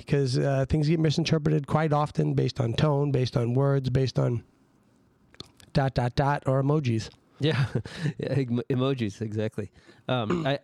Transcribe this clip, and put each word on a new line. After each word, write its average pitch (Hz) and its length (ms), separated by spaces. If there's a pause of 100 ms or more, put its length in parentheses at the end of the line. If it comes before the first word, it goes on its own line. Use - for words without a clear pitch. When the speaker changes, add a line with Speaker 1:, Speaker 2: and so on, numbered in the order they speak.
Speaker 1:
'cause, 139 320
uh, 135 300
things 156 200
get 165 120
misinterpreted 156 680
quite 156 280
often 151 400
based 131 260
on 117 140
tone, 147 360
based 127 280
on 120 160
words, 139 360
based 131 280
on 123 260 (1300)
dot, 135 220
dot, 120 200
dot, 143 320
or 135 160
emojis. 135 460 (320)
Speaker 2:
Yeah. 135 260 (260)
<laughs> 156 260
Yeah, - 140
em-, 123 380
emojis, 127 500
exactly. 107 500 (380)
Um, 127 380
<clears throat> - 0
I, 139 180